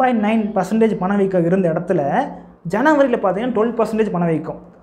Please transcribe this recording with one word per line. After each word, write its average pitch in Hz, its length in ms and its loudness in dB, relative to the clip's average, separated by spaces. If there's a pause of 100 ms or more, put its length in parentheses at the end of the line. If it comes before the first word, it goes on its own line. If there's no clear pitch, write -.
பாயிண்ட் 247 260 2
நைன் 220 180 0 (120)
பர்சன்டேஜ் 214 460 2
பணவீக்கம் 190 480 2
இருந்த 190 220 2
இடத்துல 170 300 -2 (720)
ஜனவரியில 277 500 2
பார்த்தீங்கன்னா 202 340 -2
டுவெல் 226 220 0
பர்சன்டேஜ் 214 360 0
பணவீக்கம். 160 460 -2 (200)